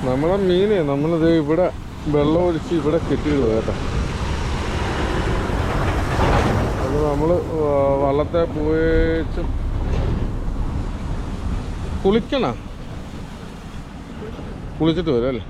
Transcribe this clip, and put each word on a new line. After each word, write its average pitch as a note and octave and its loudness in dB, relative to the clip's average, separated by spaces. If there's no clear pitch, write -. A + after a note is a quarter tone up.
നമ്മളെ E3+ 2
മീനെ G3 4
നമ്മളിത് D#3 2
ഇവിടെ D#3+ 2
വെള്ളം D3 4
ഒഴിച്ച് E3 0
ഇവിടെ D3+ 2
കെട്ടിയിടുക C#3 2
കേട്ടോ. A2 0
അത് C3 0
നമ്മള് D3+ 4
വ-, C#3 4
വള്ളത്തെ C#3+ 2
പോയേച്ച് D#3+ 2
കുളിക്കണ? A3+ 2
കുളിച്ചിട്ട് D#3+ 0
വരും A#2+ 0
അല്ലേ? G#2+ -6